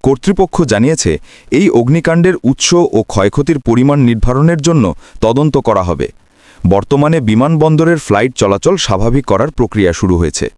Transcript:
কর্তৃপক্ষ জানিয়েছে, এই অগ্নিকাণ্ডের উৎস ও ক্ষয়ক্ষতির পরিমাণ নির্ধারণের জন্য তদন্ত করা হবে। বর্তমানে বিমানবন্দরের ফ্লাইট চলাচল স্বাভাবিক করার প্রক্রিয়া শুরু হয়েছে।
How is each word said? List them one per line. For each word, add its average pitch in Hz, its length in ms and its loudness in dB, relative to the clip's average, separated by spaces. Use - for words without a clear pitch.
কর্তৃপক্ষ 180 600 0
জানিয়েছে, 139 480 0
এই 180 180 2
অগ্নিকাণ্ডের 165 760 2
উৎস - 260 -2
ও 110 100 2
ক্ষয়ক্ষতির 139 560 -2
পরিমাণ 127 400 2
নির্ধারণের 127 640 2
জন্য 151 240 2
তদন্ত 131 360 0
করা 107 260 0
হবে। 73 240 -4
বর্তমানে 143 640 0
বিমানবন্দরের 156 800 2
ফ্লাইট 113 340 0
চলাচল 101 440 0
স্বাভাবিক 117 480 -2
করার 110 260 -2
প্রক্রিয়া 104 420 0
শুরু 92 240 0
হয়েছে। 82 300 -2